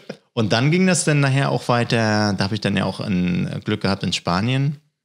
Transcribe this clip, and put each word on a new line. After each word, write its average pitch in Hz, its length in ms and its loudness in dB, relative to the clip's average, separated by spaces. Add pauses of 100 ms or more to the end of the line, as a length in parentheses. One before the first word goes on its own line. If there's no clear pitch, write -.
(320)
Und 110 220 -2
dann 123 180 2
ging 185 160 2
das 180 180 2
dann 147 160 2
nachher 139 280 2
auch 131 200 -4
weiter, 110 680 2
da 101 80 -2
habe 101 100 -2
ich 98 60 -6
dann 98 160 0
ja 95 80 2
auch 95 140 -4
ein 90 680 -2
Glück 104 160 -2
gehabt 98 220 -2
in 92 100 -2
Spanien. 131 640 -2 (280)